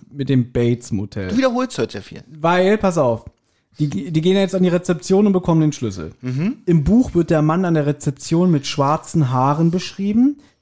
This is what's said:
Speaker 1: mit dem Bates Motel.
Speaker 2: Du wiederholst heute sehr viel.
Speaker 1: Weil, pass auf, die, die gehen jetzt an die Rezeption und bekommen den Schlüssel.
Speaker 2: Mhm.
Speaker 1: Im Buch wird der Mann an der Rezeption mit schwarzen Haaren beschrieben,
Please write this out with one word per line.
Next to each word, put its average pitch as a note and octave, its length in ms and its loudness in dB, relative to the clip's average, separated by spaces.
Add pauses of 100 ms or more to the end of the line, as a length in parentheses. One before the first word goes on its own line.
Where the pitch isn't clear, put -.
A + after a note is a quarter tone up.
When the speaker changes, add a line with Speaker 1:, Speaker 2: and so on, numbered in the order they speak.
(100)
Speaker 1:
mit C#3+ 180 -8
dem B2+ 220 2
Bates A#2+ 400 0
Motel. G2+ 380 -6
Speaker 2:
Du C#3+ 80 -2
wiederholst B3+ 420 0
heute A#2 140 -2
sehr G2 100 -12
viel. - 260 -20
Speaker 1:
Weil, F3+ 500 0
pass F#3 200 0
auf, A#2 280 0 (520)
die, D3 100 0 (240)
die D#3+ 80 0
gehen F#3 160 2
jetzt F#3+ 180 0
an F#3 80 2
die F3+ 60 4
Rezeption F3+ 580 0
und G3+ 60 2
bekommen F3 300 2
den D3+ 100 2
Schlüssel. F#2+ 480 -8
Speaker 2:
Mhm. C#3+ 460 -4
Speaker 1:
Im E3 180 4
Buch A3+ 300 2
wird E3+ 160 0
der D#3 100 4
Mann D#3+ 240 2
an F3 80 0
der D3+ 140 2
Rezeption D#3 640 0
mit C#3+ 160 0
schwarzen D3 640 -2
Haaren C#3+ 400 2
beschrieben, G#3 720 -2 (200)